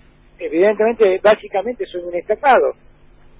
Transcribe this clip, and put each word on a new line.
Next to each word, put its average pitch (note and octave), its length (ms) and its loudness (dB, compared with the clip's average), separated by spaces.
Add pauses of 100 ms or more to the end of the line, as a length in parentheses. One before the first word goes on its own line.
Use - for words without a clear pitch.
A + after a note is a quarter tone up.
(400)
evidentemente, G3+ 840 0
básicamente G3+ 600 -2
soy F3 160 -12
un F3 140 -12
estafado. G3+ 580 0 (680)